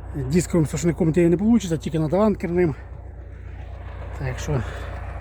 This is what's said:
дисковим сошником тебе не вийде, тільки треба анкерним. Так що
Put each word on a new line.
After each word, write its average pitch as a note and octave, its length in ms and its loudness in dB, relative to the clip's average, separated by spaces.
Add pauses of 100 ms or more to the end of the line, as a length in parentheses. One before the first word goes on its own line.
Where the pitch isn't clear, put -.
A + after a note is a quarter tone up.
(140)
дисковим D#3 520 2
сошником D#3+ 460 2
тебе E3+ 160 6
не F3 80 6
вийде, F#3+ 420 4
тільки D#3 200 -2
треба D#3+ 280 4
анкерним. F3 480 2 (1400)
Так B2+ 200 -4
що C#3+ 240 -2 (580)